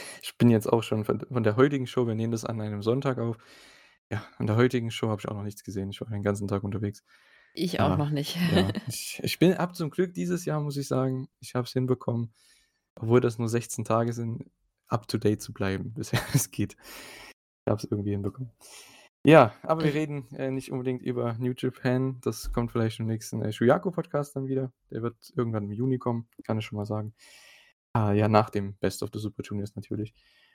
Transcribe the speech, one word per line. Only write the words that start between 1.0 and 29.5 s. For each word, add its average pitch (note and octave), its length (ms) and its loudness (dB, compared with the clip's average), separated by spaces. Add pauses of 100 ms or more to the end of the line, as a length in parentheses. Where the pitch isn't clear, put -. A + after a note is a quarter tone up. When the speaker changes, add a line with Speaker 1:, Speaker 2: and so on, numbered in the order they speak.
Speaker 1:
von, A2+ 160 0
von B2 220 -2
der G#2+ 140 2
heutigen C3+ 300 4
Show, B2 200 0
wir A2+ 80 0
nehmen A2+ 180 -2
das A2+ 140 -4
an A2+ 160 -4
einem G#2 180 -6
Sonntag B2+ 380 0
auf. A#2 180 -2 (720)
Ja, G#2+ 140 -4 (140)
an A#2 80 -2
der G#2+ 100 2
heutigen A#2+ 340 4
Show A2+ 200 -2
hab G#2+ 80 -2
ich - 100 -8
auch G#2+ 60 -4
noch G2+ 80 -8
nichts G#2 200 -10
gesehen. G2 280 -6
Ich G2 100 -10
war - 80 -10
den G#2 140 -6
ganzen G2+ 260 0
Tag G2+ 160 -2
unterwegs. G2+ 400 -4 (480)
Speaker 2:
Ich - 280 -2
auch C#3 100 4
Speaker 1:
Ah, - 80 2
Speaker 2:
noch D3 100 0
nicht. D3 300 -4 (160)
Speaker 1:
ja. F3 240 4
Speaker 2:
<laughs> - 100 -8
Speaker 1:
Ich, - 340 -8
ich - 160 -2
bin F3 140 8
ab F3 240 -4
zum D#3 140 -4
Glück F3+ 240 -2
dieses F3 320 -4
Jahr, D3+ 160 0
muss C#3+ 160 -4
ich C#3 100 -4
sagen, C3 400 0 (100)
ich - 160 -12
hab's B2 200 -2
hinbekommen, B2 580 -2 (640)
obwohl A#2 260 4
das A#2+ 180 2
nur A#2 120 -2
sechzehn A2+ 340 -4
Tage A#2 300 0
sind, A#2 360 -8 (360)
up A#2 200 -2
to - 120 -2
date G#2+ 240 2
zu - 100 -12
bleiben, G2 400 -4
<laughs> A2+ 40 -16
bisher - 260 -2 (100)
es - 180 2
geht. - 280 -4 (880)
Ich - 40 4
hab's G#2+ 140 0
irgendwie G2+ 280 -2
hinbekommen. G2+ 380 -6 (720)
Ja, C3+ 380 10
aber D#3+ 220 0
wir D#3 60 4
Speaker 2:
Ich C#3 40 0
Speaker 1:
reden, D3 400 -4
äh, C3+ 160 -4
nicht C3 220 -6
unbedingt B2+ 280 -4
über A#2+ 340 -2
New B2 220 -2
Japan. B2+ 680 -2
Das - 300 -4
kommt A#2 200 -2
vielleicht A2+ 260 0
im A2+ 80 -4
nächsten, A2 340 -4
äh, A2 120 -2
Shuyaku-Podcast D3+ 840 2
dann C3+ 140 -6
wieder. C3 240 -2 (180)
Der A2+ 120 -6
wird - 340 -8
irgendwann A2+ 260 -2
im G2+ 80 -6
Juni B2 280 0
kommen, A#2 300 -4 (140)
kann A2 160 -2
ich G#2+ 60 -4
schon - 100 -12
mal G#2 120 -4
sagen. G#2+ 280 -6 (760)
Ah, G#2+ 180 4
ja, G#2 160 6
nach G#2+ 240 6
dem G2+ 280 -4
Best - 260 -2
of G#2 80 -4
the G#2+ 80 -8
Super G#2 240 -6
Juniors G#2 320 -6